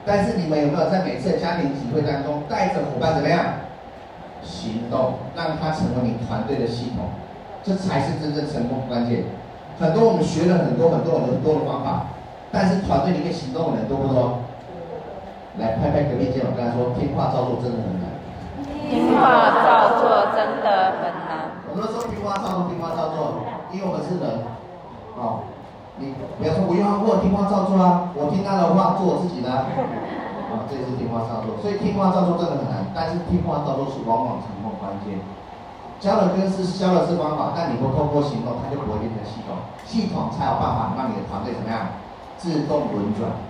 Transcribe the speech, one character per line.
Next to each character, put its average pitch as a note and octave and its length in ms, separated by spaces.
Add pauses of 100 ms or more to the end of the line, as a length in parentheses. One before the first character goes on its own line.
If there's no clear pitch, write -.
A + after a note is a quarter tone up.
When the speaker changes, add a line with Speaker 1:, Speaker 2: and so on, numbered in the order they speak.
Speaker 1:
但 G3+ 220
是 A3 100
你 E3 120
们 D3+ 120
有 D3 60
没 D3 80
有 - 160
在 F#3 140
每 - 120
次 - 140
的 - 80
家 - 180
庭 C#3 160
集 - 220
会 D3+ 80
当 C#3 220
中 D3 240
带 - 200
着 - 120
伙 - 200
伴 D#3+ 140
怎 D#3 80
么 D3+ 60
样 F3 120 (1000)
行 A#2 480
动， B2+ 240 (220)
让 D#3+ 200
他 D#3+ 140
成 C3+ 240
为 B2 80
你 A2 240
团 A2+ 180
队 - 140
的 A#2 80
系 - 300
统？ - 100 (560)
这 F#3+ 140
才 D#3+ 240
是 - 200
真 D3+ 140
正 D3+ 180
成 A#2+ 160
功 A#2+ 120
的 - 80
关 A#2+ 200
键。 G2 160 (540)
很 D#3+ 160
多 A3+ 140
我 F#3+ 60
们 D#3 100
学 D#3+ 220
了 F#3 120
很 A#2+ 180
多 E3 140
很 - 140
多 - 160
很 B2 200
多 D#3 140
的 C#3+ 100
方 - 200
法， - 220 (460)
但 F#3+ 160
是 F#3 140
团 F3 220
队 F3+ 80
里 D3+ 80
面 - 120
行 - 220
动 - 180
的 A2+ 60
人 A2 100
多 C#3 80
不 C#3 160
多？ C3 280 (1160)
来 - 220
拍 D3 160
拍 D3 160
隔 B2 80
壁 C3 160
肩 C3 100
膀， - 100
跟 A#2+ 120
他 A#2 80
说 B2 240
：“听 C#3 180
话 B2+ 160
照 B2+ 140
做 A#2+ 160
真 B2 80
的 A2+ 160
很 F2+ 160
难。” - 80 (800)
Speaker 2:
听 - 260
话 - 380 (100)
照 A#3 380
做 G#3 320
真 A3 260
的 F#3+ 380
很 F3 160 (100)
难。 D#3+ 300 (160)
Speaker 1:
我 - 40
们 G#3+ 120
都 A3 80
说 A#3+ 160
听 G3+ 120
话 G3 140
照 F#3 220
做， F3 100
听 E3+ 100
话 E3 160
照 D#3+ 160
做， C#3+ 320 (320)
因 G3 80
为 - 0
我 E3+ 160
们 D3 80
是 F3 160
人， A#2 240 (720)
哦， - 240 (560)
你 C3+ 160 (240)
不 D3 80
要 D#3 80
说 F#3+ 160
“我 F3+ 80
要 G3+ 240
我 G3 160
听 F#3+ 160
话 G3+ 160
照 F#3+ 160
做 F#3+ 80
啊， F3+ 400
我 D3 160
听 G3 160
他 G3 80
的 F3+ 240
话， - 160
做 G3 80
我 F3 160
自 F3+ 80
己 B2 160
的 A#2+ 80
啊。” - 160 (880)
哦， - 160
这 C3+ 80
也 B2 80
是 B2+ 80
听 A#2+ 160
话 A2+ 160
照 G#2+ 160
做， G#2+ 160
所 G3+ 80
以 G3 160
听 - 160
话 F#3 160
照 F3+ 160
做 E3 80
真 E3+ 80
的 C#3 160
很 C3+ 80
难， B2+ 240
但 E3 160
是 F3 160
听 F3+ 160
话 D3 240
照 C3+ 80
做 C3+ 160
是 A2+ 160
往 A2+ 160
往 G2 160
成 G2 240
功 G#2 80
的 F#2+ 80
关 G2 240
键。 G2 160 (800)
教 G3+ 240
的 F3+ 80
跟 F#3+ 160
是 F#3 160 (160)
教 F#3 160
的 E3 160
是 E3+ 80
方 D3+ 160
法， C#3 240
但 B2 160
你 B2 80
不 C3+ 80
透 D3 160
过 D3 160
行 A2+ 240
动， - 160
它 - 80
就 C#3+ 160
不 - 80
会 - 80
变 - 80
成 - 160
系 - 160
统， - 160 (240)
系 A3 320
统 A3+ 160
才 - 160
有 - 160
办 - 160
法 - 160
让 - 160
你 G3 80
的 - 80
团 - 160
队 - 120
怎 - 80
么 - 40
样 - 320 (400)
自 D#3 320
动 B2 240
轮 G2+ 240
转。 - 80 (240)